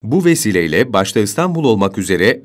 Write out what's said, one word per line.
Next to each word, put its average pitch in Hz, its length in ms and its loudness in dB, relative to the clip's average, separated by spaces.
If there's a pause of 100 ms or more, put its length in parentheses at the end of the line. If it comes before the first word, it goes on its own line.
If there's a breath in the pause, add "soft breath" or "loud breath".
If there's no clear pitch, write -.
Bu 165 220 0
vesileyle 104 680 0
başta 98 260 0
İstanbul 160 440 -2
olmak 98 340 0
üzere 95 480 0